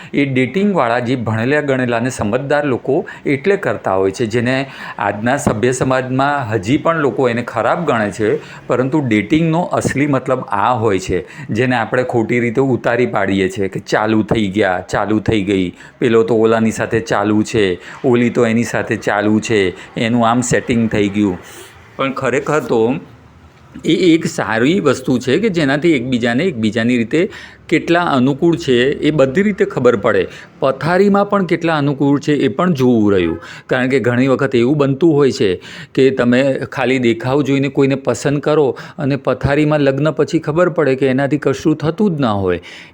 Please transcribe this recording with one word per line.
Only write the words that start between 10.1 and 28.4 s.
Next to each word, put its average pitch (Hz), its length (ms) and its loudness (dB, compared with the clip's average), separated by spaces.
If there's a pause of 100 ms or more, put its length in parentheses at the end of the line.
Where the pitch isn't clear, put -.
આ 110 340 0
હોય 110 240 0
છે, 90 260 -4 (260)
જેને 127 260 0
આપણે 117 260 0
ખોટી 123 380 0
રીતે 117 200 0
ઉતારી 123 460 0
પાડીએ 98 420 0
છીએ 98 200 -4
કે - 120 -8
ચાલુ 110 420 0
થઈ 107 260 0
ગયા, 92 420 0
ચાલુ 107 300 0
થઈ 107 220 0
ગઈ, 95 300 0 (260)
પેલો 113 240 4
તો 117 120 0
ઓલાની 113 360 4
સાથે 110 300 -2
ચાલુ 107 420 0
છે, 98 360 0 (260)
ઓલી 120 260 4
તો 120 160 2
એની 113 180 0
સાથે 107 320 -4
ચાલુ 107 440 0
છે, 101 340 0 (220)
એનું 117 340 0
આમ 120 100 2
સેટિંગ 117 480 0
થઈ 104 200 0
ગયું. 98 300 0 (580)
પણ 135 160 -4
ખરેખર 147 480 -2
તો 117 340 0 (880)
એ 156 100 2
એક 170 320 2
સારી 123 540 0
વસ્તુ 135 380 0
છે 123 200 0
કે 220 100 0
જેનાથી 165 440 0
એકબીજાને 123 520 0
એકબીજાની 117 520 0
રીતે 151 340 0 (380)
કેટલા 170 340 2
અનુકૂળ 143 540 2